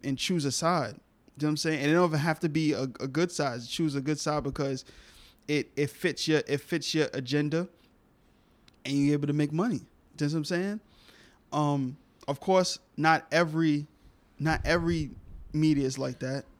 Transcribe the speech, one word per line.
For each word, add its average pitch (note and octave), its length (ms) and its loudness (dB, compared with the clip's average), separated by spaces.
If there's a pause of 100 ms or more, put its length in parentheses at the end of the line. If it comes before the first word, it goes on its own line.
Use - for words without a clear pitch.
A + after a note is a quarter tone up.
and C#3 140 -2
choose E3+ 260 0
a C#3 80 -2
side. D#3+ 420 0 (440)
You D3 80 0
know - 20 2
what - 40 2
I'm D#3 40 -2
saying? D#3 240 -2
And C#3+ 100 2
it D#3+ 40 6
don't F3 140 6
even D#3 100 0
have D#3 220 0
to F3 100 0
be D#3 220 2
a, A2+ 100 -2
a C3+ 40 0 (220)
good E3 240 0
side. B2+ 340 -2
Choose D#3 280 -2
a C#3 80 -2
good D3 180 -2
side D3+ 220 -2
because C3+ 420 -4 (640)
it, D3 280 -2
it C#3+ 120 0
fits - 400 -4
your, D#3 180 4
it C#3+ 140 -2
fits - 340 -4
your D3+ 200 2
agenda, D3 520 -2 (1160)
and C3+ 100 -4
you're C#3+ 200 4
able D3 140 0
to C#3+ 40 0
make D3 200 0
money. F3+ 240 0
You - 500 -8
know - 0 -
what D3 80 -2
I'm D#3 100 -2
saying? F#3+ 360 -4 (720)
Um, C#3+ 440 0 (320)
of C#3+ 120 -4
course, F#3 380 2 (200)
not D#3 340 4
every, D#3 540 2 (520)
not D#3 280 0
every E3 440 0 (440)
media D3+ 320 4
is C3 120 -4
like C3 200 -4
that. C3 260 -6 (160)